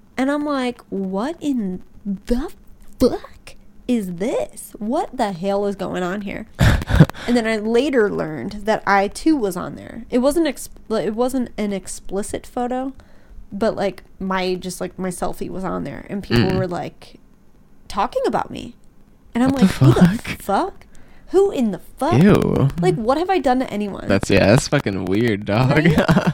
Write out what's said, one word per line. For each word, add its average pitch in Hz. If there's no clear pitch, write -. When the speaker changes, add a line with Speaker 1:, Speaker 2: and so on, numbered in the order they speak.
Speaker 1:
And 262
I'm 294
like, 254
"What 196
in 214
the 240
fuck -
is 208
this? 254
What 269
the 214
hell 196
is 202
going 180
on 185
here?" 202
Speaker 2:
<laughs> -
Speaker 1:
And 240
then 226
I 220
later 233
learned 160
that 214
I, 196
too, 311
was 196
on -
there. 151
It -
wasn't 294
expl-, -
it 208
wasn't 247
an 208
explicit -
photo, 254
but, 202
like, -
my, 185
just, 180
like, 185
my 185
selfie 180
was 180
on 180
there, -
and 202
people 185
Speaker 2:
Mm. 190
Speaker 1:
were, 185
like, -
talking -
about -
me. -
And 240
I'm 262
Speaker 2:
What 269
the 202
Speaker 1:
like, 185
"Who -
the -
Speaker 2:
fuck? -
Speaker 1:
fuck? 285
Who 392
in 226
the 170
fuck? -
Speaker 2:
Ew. 131
Speaker 1:
Like, 359
what 240
have 370
I 370
done 262
to 262
anyone?" 208
Speaker 2:
That's, 101
yeah, 92
that's 113
fucking 98
weird, 104
dog. 117
Speaker 1:
Right? 156